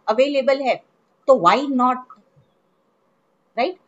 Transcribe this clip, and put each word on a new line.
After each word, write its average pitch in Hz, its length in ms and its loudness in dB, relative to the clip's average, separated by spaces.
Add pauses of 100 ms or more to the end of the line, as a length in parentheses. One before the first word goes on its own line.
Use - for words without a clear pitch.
available 269 520 0
है, 247 140 -2 (520)
तो 269 80 4
why 214 360 2
not? 254 260 0 (1600)
Right? 339 180 -4 (100)